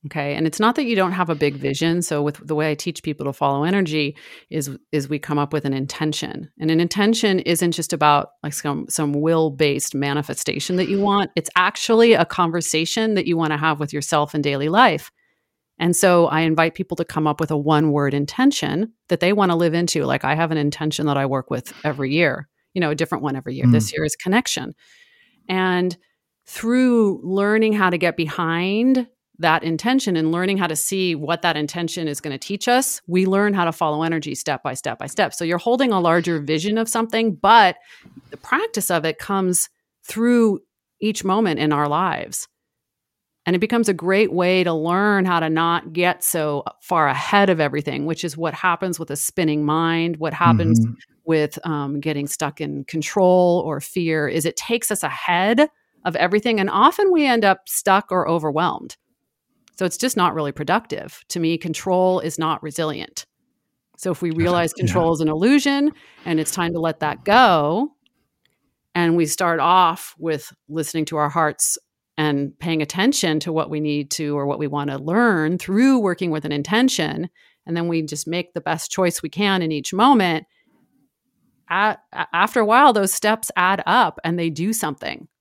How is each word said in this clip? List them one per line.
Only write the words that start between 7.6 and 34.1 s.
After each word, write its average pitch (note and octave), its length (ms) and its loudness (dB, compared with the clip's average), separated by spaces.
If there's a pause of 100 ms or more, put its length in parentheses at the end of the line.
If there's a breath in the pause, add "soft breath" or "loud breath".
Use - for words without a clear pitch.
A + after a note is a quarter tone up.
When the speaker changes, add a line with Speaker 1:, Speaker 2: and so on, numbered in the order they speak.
Speaker 1:
just E3+ 200 -6
about, D3 380 2 (140)
like, D3 100 -8
some, C#3+ 340 -6
some D3 260 -2
will-based D3 800 0
manifestation C#3+ 840 -4
that F#3 120 0
you G3 120 0
want. G3+ 340 2
It's D#3+ 220 -2
actually A3+ 560 4
a E3+ 100 4
conversation E3+ 920 0
that F#3+ 100 0
you F3 100 0
wanna D#3 220 0
have D3+ 220 0
with D3 120 -4
yourself D3 440 -2
in D3+ 60 0
daily C#3+ 280 -2
life. F#3 420 2 (720)
And E3+ 140 2
so F3 320 4
I D#3 140 0
invite D#3+ 340 2
people F3+ 220 -6
to E3+ 80 -2
come D#3 220 -2
up D3 120 -2
with D#3 120 -2
a D#3 60 0
one-word D3 560 2
intention F3 800 0 (160)
that F3 120 0
they F#3 120 2
wanna G3 240 4
live E3 160 2
into. E3+ 320 0
Like, C3+ 180 0
I C#3 120 0
have D#3+ 160 0
an D#3+ 60 0
intention D3+ 500 -2
that C#3+ 100 0
I C#3 80 0
work C3+ 240 -4
with B2+ 240 -8 (100)
every C3+ 280 -4
year, D3 360 0 (260)
you F#3+ 80 -4
know, D#3 100 0
a D3+ 40 -2
different D#3 280 -2
one C#3 120 -2
every C3 200 -8
year. B2+ 100 -2
Speaker 2:
Mm. A#2+ 80 8
Speaker 1:
This A2 200 2
year D#3 120 -2
is D3+ 100 -4
connection. - 600 -2 (720 soft breath)
And F3+ 480 0 (480)
through A#3 800 2
learning G#3 500 2
how G3 160 2
to F3 80 0
get E3+ 200 0
behind F#3+ 880 0 (340)
that D#3+ 220 2
intention F3+ 540 0
and D#3+ 160 0
learning F#3+ 240 0
how F#3+ 100 0
to D#3 80 -4
see F3+ 400 -2
what D3+ 280 -4
that E3+ 120 2
intention D#3+ 540 -4
is C#3+ 100 -6
gonna C#3 180 -8
teach - 300 -6
us, B3 400 0
we F#3 180 2
learn G3 280 2
how F#3+ 100 0
to E3 80 0
follow D#3 320 -2
energy D#3 320 -4